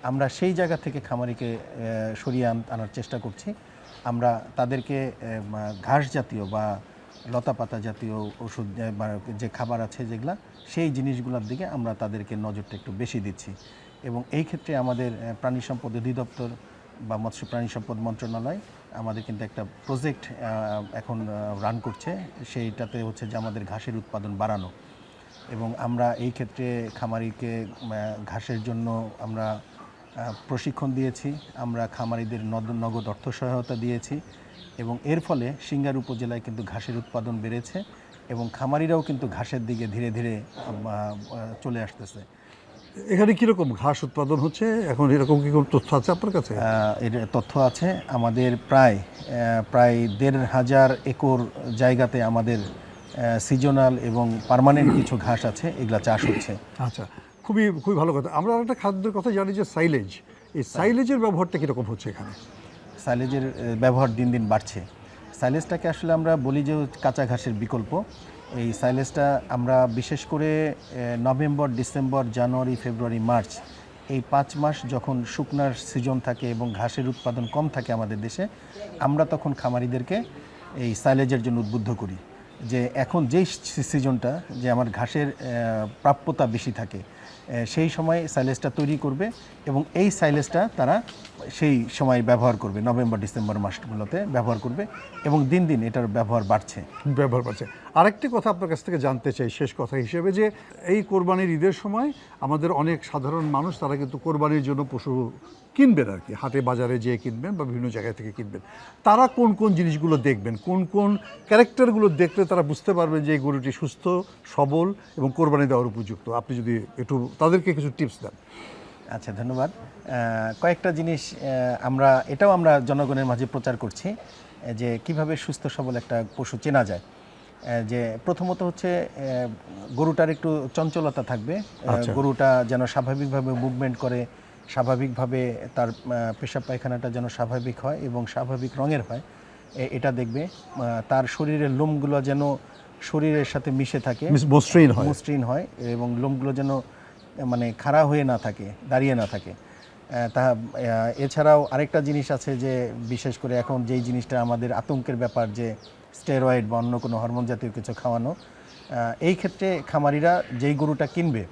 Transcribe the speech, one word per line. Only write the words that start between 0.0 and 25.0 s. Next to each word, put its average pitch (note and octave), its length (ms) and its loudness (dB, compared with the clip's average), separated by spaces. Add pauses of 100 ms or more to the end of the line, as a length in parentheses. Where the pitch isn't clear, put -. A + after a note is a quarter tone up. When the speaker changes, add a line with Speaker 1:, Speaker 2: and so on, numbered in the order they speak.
Speaker 1:
আমরা C3 260 0
সেই F#3 240 0
জায়গা E3+ 240 2
থেকে C3+ 220 -6
খামারিকে, A#2+ 580 -4
আহ, A2 580 -6
সরিয়ে B2+ 320 -2
আন-, A#2 220 0
আনার A2+ 240 -6
চেষ্টা B2 260 -8
করছি। B2 340 -10 (500)
আমরা A#2+ 380 0 (140)
তাদেরকে, C3 560 -2
আহ, A2+ 380 -10
মা-, G#2+ 240 -8 (100)
ঘাস C#3 300 2
জাতীয় A2+ 320 -4
বা G#2 340 -2 (540)
লতাপাতা A#2+ 460 -2
জাতীয় A2 340 -8
ওষুধ, G#2 680 -8
আহ, A2+ 180 -4
বা G#2+ 220 -4 (200)
যে A#2 100 -6
খাবার A#2 320 -4
আছে A2+ 240 -8
যেগুলা, A#2 320 -6 (300)
সেই E3 240 -2
জিনিসগুলোর B2+ 560 -4
দিকে C#3 180 -6
আমরা A#2 280 -4
তাদেরকে G#2 420 -6
নজরটা G#2 400 -8
একটু G2 160 -12
বেশি A2+ 280 -6
দিচ্ছি। G2 340 -10 (500)
এবং A#2+ 280 -6
এই D#3 120 -2
ক্ষেত্রে D#3+ 320 -6
আমাদের, B2+ 380 -2
আহ, A#2 280 -10
প্রাণী B2+ 200 -2
সম্পদ A#2+ 340 -8
অধিদপ্তর A#2+ 540 -6 (520)
বা A2 160 -6
মৎস্য A2 280 -8
প্রাণী A#2 220 -4
সম্পদ A2 300 -8
মন্ত্রণালয় A2+ 640 -6 (320)
আমাদের A2 320 -8
কিন্তু G#2+ 200 -8
একটা G#2 220 -10 (200)
প্রজেক্ট, C3+ 460 -4
আহ, A2 640 -6
এখন, A2 360 -8
আহ, G#2 340 -8
রান A2+ 160 -2
করছে। E3 380 -8 (300)
সেইটাতে A2+ 560 -8
হচ্ছে A2 240 -8
যে A2+ 100 -8
আমাদের A2 280 -8
ঘাসের A2 320 -8
উৎপাদন G#2 380 -8
বাড়ানো। G2+ 360 -4 (800)